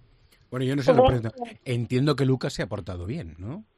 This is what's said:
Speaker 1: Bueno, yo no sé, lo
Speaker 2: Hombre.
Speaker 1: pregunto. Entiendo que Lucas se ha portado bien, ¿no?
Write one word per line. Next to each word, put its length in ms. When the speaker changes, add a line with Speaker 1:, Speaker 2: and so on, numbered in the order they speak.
Speaker 1:
Bueno, 160
yo 100
no 80
sé, 100
lo 100
Speaker 2:
Hombre. 180
Speaker 1:
pregunto. 240
Entiendo 540
que 80
Lucas 260
se 120
ha 40
portado 380
bien, 320
¿no? 260